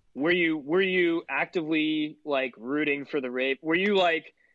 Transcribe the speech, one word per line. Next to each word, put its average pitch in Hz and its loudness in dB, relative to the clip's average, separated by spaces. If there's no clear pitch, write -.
Were 151 0
you, 165 0
were 151 0
you 175 2
actively, 156 -2
like, 131 -2
rooting 143 -2
for 151 -4
the 127 -6
Ra-, 131 -2
were 160 0
you, 196 2
like, 170 2